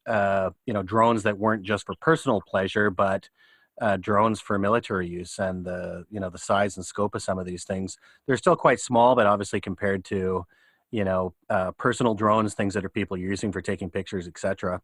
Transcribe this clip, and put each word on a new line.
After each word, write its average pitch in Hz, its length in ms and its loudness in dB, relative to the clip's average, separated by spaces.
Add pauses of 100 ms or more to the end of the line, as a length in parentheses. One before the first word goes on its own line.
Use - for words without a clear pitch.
uh, 98 440 0 (140)
you 117 80 -4
know, 101 100 -2
drones 113 400 2
that 104 140 0
weren't 107 260 0
just 101 220 -2
for 95 140 -8
personal 135 420 2
pleasure, 104 480 0
but, 95 400 -2 (520)
uh, 101 160 2
drones 104 420 2
for - 200 -2
military 101 480 0
use. 87 320 -10
And 92 260 -2
the, 90 440 -8
you 107 100 -8
know, 92 100 -4
the 87 80 -14
size 101 400 0
and 87 80 -10
scope 104 300 -4
of 104 80 -6
some 92 160 -2
of 90 60 -6
these 90 180 -10
things, 95 340 -6 (280)
they're 127 120 0
still 170 180 4
quite 139 240 4
small, 123 360 6
but 117 100 6
obviously 101 340 2
compared 98 460 -2
to, 92 400 -2 (460)
you 110 120 -2
know, 92 300 0 (160)
uh, 92 220 0
personal 120 420 0
drones, 107 400 2
things 101 220 -2
that 95 100 -2
are 92 40 -6
people 98 280 -6
using 95 340 -4
for 92 100 -4
taking 95 280 -6
pictures, 92 380 -6
et 85 100 -18
cetera. 95 460 -4